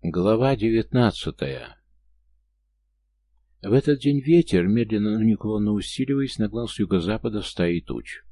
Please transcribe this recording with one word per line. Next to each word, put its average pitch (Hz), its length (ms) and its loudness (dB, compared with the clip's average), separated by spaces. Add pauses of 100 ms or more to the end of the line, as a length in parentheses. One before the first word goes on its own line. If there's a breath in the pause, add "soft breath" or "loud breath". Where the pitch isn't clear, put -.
Глава 110 480 2
девятнадцатая. 110 1200 -2 (1800)
В 98 100 -2
этот 139 280 2
день 143 200 0
ветер, 135 460 4
медленно, 107 520 0
но 110 60 0
неуклонно 104 480 2
усиливаясь, 131 640 -2
нагнал 110 320 -4
с - 100 -12
юго-запада 101 640 -2
стаи 87 400 -2
туч. - 400 -12 (120)